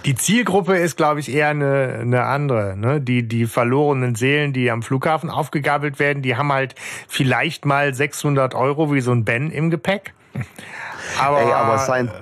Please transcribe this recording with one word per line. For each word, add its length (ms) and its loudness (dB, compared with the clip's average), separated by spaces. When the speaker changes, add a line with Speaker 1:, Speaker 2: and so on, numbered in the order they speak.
Speaker 1:
Die 120 0
Zielgruppe 640 2
ist, 200 0
glaube 240 2
ich, 120 -8
eher 160 2
eine, 520 0
eine 220 2
andere, 540 0
ne? 220 0
Die, 280 0
die 180 0
verlorenen 680 2
Seelen, 380 2
die 160 0
am 140 -2
Flughafen 460 -2
aufgegabelt 680 -2
werden, 240 0
die 120 0
haben 160 0
halt 240 -2
vielleicht 580 0
mal 280 2
sechshundert 600 0
Euro 400 0
wie 80 2
so 100 0
ein 120 4
Ben 280 -2
im 180 0
Gepäck. 440 -2
Aber 200 2
Speaker 2:
Ey, 140 2
aber 240 2
Scient-, 340 0